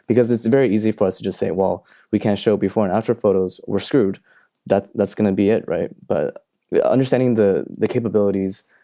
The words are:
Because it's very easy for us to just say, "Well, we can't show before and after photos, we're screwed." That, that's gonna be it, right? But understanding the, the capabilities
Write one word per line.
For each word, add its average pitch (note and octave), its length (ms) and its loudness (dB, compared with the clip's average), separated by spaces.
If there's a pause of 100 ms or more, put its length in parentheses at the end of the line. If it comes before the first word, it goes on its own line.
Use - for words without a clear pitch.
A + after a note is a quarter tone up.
Because A#2 240 2
it's A2+ 160 -2
very B2 260 2
easy G#2+ 180 0
for G#2+ 140 -2
us F#2 120 -2
to - 60 -14
just F#2+ 140 -6
say, G2+ 140 -4
"Well, F#2 340 -2 (260)
we G#2+ 60 0
can't G2+ 220 -2
show G#2 180 2
before G2 260 -2
and F#2 120 -2
after A2+ 180 0
photos, F#2+ 540 0
we're G2+ 120 -2
screwed." G2 380 0 (480)
That, G2+ 300 0
that's G2+ 180 -2
gonna G#2 200 0
be G2+ 160 2
it, A2 180 0
right? F2 240 -4 (160)
But - 380 -4 (400)
understanding B2+ 500 2
the, G2 340 2
the - 180 -2
capabilities G2+ 760 -2 (200)